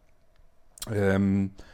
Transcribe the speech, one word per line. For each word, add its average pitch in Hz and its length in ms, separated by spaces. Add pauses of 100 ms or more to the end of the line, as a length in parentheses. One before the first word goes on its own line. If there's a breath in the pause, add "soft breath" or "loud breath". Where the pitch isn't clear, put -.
(920)
Ähm, 98 600 (220 soft breath)